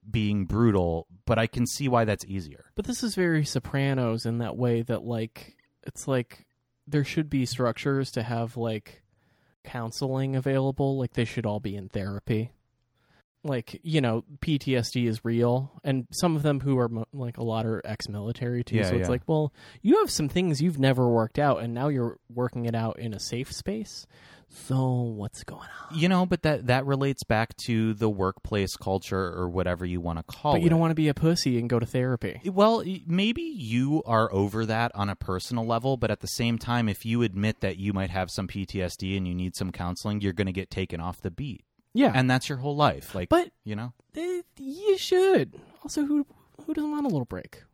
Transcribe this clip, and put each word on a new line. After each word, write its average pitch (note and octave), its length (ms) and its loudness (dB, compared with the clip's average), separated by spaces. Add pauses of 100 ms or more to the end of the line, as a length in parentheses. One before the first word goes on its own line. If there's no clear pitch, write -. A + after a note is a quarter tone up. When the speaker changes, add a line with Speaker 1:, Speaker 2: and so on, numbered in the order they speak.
Speaker 1:
being G#2 380 2
brutal, F2+ 600 4 (180)
but A2 140 2
I A2+ 80 2
can A#2+ 200 -2
see C#3 220 -4
why A#2+ 160 4
that's G#2 200 -2
easier. F#2+ 400 -8 (100)
Speaker 2:
But G3+ 120 -4
this A#3+ 180 -4
is A3 100 -2
very E3 300 2
Sopranos C3 800 0
in A#2 120 -2
that A#2 180 -4
way A#2 260 2
that, A#2 220 -4
like, A2+ 520 -8 (280)
it's - 240 -12
like B2+ 380 -4 (400)
there D3 180 2
should D3+ 260 -2
be C3 160 2
structures C3 680 0
to A#2+ 100 -2
have, A#2 340 -4
like, A2+ 460 -6 (600)
counseling C3 720 -4
available. C3+ 600 2
Like, B2 160 -4
they A#2+ 100 2
should A2 220 -4
all G#2 120 -2
be G2+ 160 -6
in G2 140 -10
therapy. G#2 640 -2 (920)
Like, C3 420 -6
you D#3+ 160 2
know, A#2 240 2 (160)
P D3+ 180 2
T C3+ 180 0
S A2+ 160 0
D A#2+ 140 2
is A2+ 180 -2
real, A#2+ 480 2 (120)
and C3 280 0
some F3 240 2
of D3 60 0
them C#3+ 180 2
who C3+ 180 2
are, A#2+ 100 2
mo-, A2+ 240 -4
like, B2 260 -8
a A#2 60 -4
lot A2+ 220 -2
are A2+ 180 -2
ex-military, A2+ 800 -4
too, - 120 -2
Speaker 1:
Yeah, G#2 120 4
Speaker 2:
so F2+ 80 2
it's F#2 60 2
Speaker 1:
yeah. F2+ 60 0
Speaker 2:
like, B2 180 0
well, D#3 260 2 (300)
you C#4+ 180 6
have F4+ 100 2
some D3+ 180 0
things E3+ 320 2
you've D#3 200 2
never B2+ 280 6
worked A2+ 300 2
out, C#3 240 4
and A#2 120 -4
now B2 140 -2
you're B2 300 -2 (100)
working A#2+ 380 -4
it A#2 80 -2
out A2+ 240 -2
in A2 160 -8
a G2 60 -8
safe B2 320 -6
space. - 540 -8 (420)
So C3 520 0 (160)
what's - 280 -8
going - 160 -14
on? - 380 -12
Speaker 1:
You E3 100 4
know, F#3 180 4
but F3 160 0
that, C#3+ 260 0
that C3 180 4
relates C#3 380 0
back A2+ 320 0 (100)
to A2 280 2
the G#2+ 140 2
workplace G2 680 0
culture F#2+ 400 -2 (180)
or F2+ 140 -2
whatever F2+ 360 -2
you F2 160 -2
wanna E2 220 -4
call - 320 -2
Speaker 2:
But B2 80 2
you F3 40 6
Speaker 1:
it. E3 40 8
Speaker 2:
don't E3 100 6
wanna E3 140 2
be D#3 140 2
a C#3+ 60 2
pussy D#3+ 440 2
and A#2+ 100 -2
go A#2+ 120 2
to A#2 60 -2
therapy. B2+ 600 -2
Speaker 1:
Well, G3+ 320 4
y-, F#3+ 280 -6
maybe G3+ 360 2
you C#3+ 640 0
are A2+ 260 4
over G2+ 340 2
that A2+ 280 0
on G2+ 140 -2
a F#2+ 80 -4
personal A2+ 500 -4
level, A#2+ 300 0
but A#2 160 0
at - 80 -4
the G#2 80 -8
same A#2 300 0
time, A#2 300 0
if G2 160 -4
you A#2+ 180 2
admit G#2+ 380 0
that F#2+ 160 -2
you G2 160 0
might F#2+ 180 0
have F#2 200 -2
some F#2+ 180 -4
P G2 180 -4
T G2 160 -4
S F2 140 -4
D F#2+ 200 -4
and F#2 100 -2
you F2+ 80 -2
need F2+ 220 -4
some F#2 160 -4
counseling, F2+ 480 -4
you're G2 120 0
gonna F#2+ 200 0
get F#2 180 -6
taken F2+ 300 -4
off F2 200 -8
the F#2+ 100 -6
beat. C3+ 340 -10 (280)
Speaker 2:
Yeah. A#3 220 4
Speaker 1:
And C3 160 4
that's B2+ 180 2
your C#3 100 -4
whole C#3+ 180 -4
life. A2+ 400 2
Like, F2+ 140 -2
Speaker 2:
But E4+ 200 4 (140)
Speaker 1:
you G#2+ 100 -6
know? A#2+ 200 -8 (200)
Speaker 2:
eh, F4 280 -4 (160)
you F4 400 0
should. F#4 600 4 (240)
Also, D4 220 -2
who, C#4+ 200 2 (400)
who D#4 100 -6
doesn't D4+ 160 -2
want D4 160 0
a - 20 2
little D3 160 0
break? - 380 -12 (120)